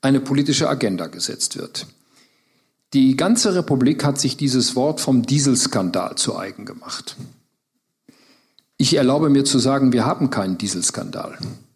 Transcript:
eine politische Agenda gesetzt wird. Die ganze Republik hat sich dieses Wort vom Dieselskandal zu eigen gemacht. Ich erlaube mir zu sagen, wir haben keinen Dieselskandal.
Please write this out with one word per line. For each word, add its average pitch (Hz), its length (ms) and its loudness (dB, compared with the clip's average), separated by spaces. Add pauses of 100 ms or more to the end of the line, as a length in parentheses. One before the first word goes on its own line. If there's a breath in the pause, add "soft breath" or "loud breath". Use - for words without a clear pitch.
eine 135 200 2
politische 143 480 0
Agenda 98 400 -2
gesetzt - 500 -8
wird. - 280 -12 (1080)
Die 131 220 4
ganze 196 400 2
Republik 143 480 2
hat 143 160 0
sich - 160 -2
dieses 127 400 0
Wort 151 240 0
vom 127 260 2
Dieselskandal 117 880 0
zu - 240 -4
eigen 95 260 -12
gemacht. - 520 -14 (1600 soft breath)
Ich 156 180 2
erlaube 143 360 4
mir 139 140 4
zu 139 140 2
sagen, 131 340 4
wir 120 140 2
haben 135 240 0
keinen 95 280 -2
Dieselskandal. - 760 -6 (400)